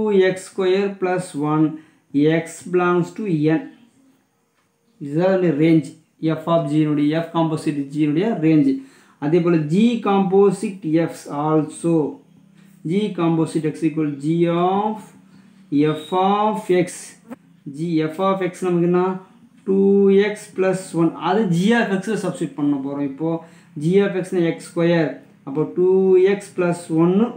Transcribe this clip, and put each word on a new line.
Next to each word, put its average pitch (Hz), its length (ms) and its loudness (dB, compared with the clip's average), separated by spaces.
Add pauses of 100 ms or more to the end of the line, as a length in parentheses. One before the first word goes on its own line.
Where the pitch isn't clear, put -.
(280)
எக்ஸ் 185 220 -4
ஸ்கொயர் 196 400 0 (120)
plus 180 280 -4 (220)
one, 156 140 4 (760)
X - 40 -12 (280)
belongs 180 440 0
to 220 60 -8 (340)
N. 135 40 -4 (1400)
இதுதான் 165 360 0
வந்து 180 140 2 (120)
range 160 260 4 (500)
F - 160 -12
of 165 160 2
G-னுடைய, 151 380 2 (160)
F - 120 -10
composite 156 460 -2 (120)
G-னுடைய 151 340 0 (180)
range. 147 240 4 (540)
அதே 160 200 2
போல 170 120 2 (180)
G 214 100 4 (240)
composite 196 760 2 (280)
X - 20 -14 (300)
also, 156 520 0 (960)
G - 20 -2 (280)
composite 160 440 0 (100)
X - 40 -14 (100)
equal 151 220 -2 (140)
G 160 100 0 (300)
of 208 340 0 (1000)
F - 100 -16 (140)
of 208 440 0 (160)
X. 175 60 -6 (880)
G, - 20 -12 (320)
F - 80 -10 (100)
of 190 100 0 (120)
X - 20 -10 (140)
நமக்கு 175 240 2
என்ன? 180 100 4 (680)
டூ 190 140 2 (460)
எக்ஸ் 202 200 -8 (120)
பிளஸ் 185 260 0 (160)
ஒன். 165 100 4 (180)
அது 196 120 2 (160)
G 190 220 2
of 214 180 0
X-ல 208 260 -4
substitute 170 380 -6
பண்ண 143 240 0
போறோம். 139 260 -6
இப்போ 156 200 -6 (520)
G 175 220 2
of 185 180 -2
X-னா 180 280 -2
எக்ஸ் - 200 -10
ஸ்கொயர், 170 400 0 (380)
அப்போ 143 140 -4 (160)
டூ 185 120 2 (420)
எக்ஸ் 196 260 -6
plus 175 260 -2 (180)
one 190 240 4 (100)